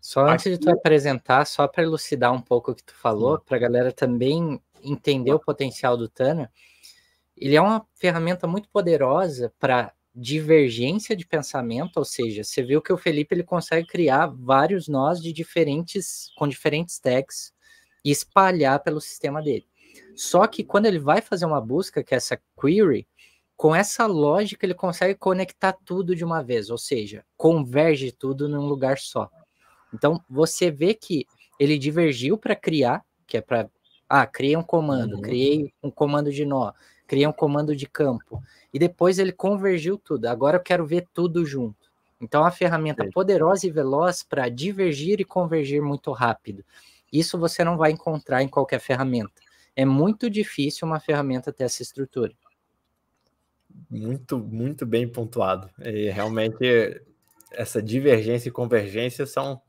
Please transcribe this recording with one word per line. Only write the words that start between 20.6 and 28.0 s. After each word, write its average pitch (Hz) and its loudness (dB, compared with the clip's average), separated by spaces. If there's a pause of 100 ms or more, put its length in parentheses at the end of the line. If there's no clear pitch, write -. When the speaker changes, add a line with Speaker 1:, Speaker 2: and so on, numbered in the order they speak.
Speaker 1:
quando 214 2
ele 190 2
vai 151 2
fazer 180 -4
uma 151 0
busca, 135 -4
que - -4
é 131 2
essa - -4 (180)
query, 160 4 (500)
com 156 4
essa 202 2
lógica 185 0
ele 180 -2
consegue 185 -2
conectar 185 -2
tudo 180 -4
de 165 -6
uma 165 -2
vez, 117 -4
ou 117 -6
seja, 104 -6 (120)
converge 147 2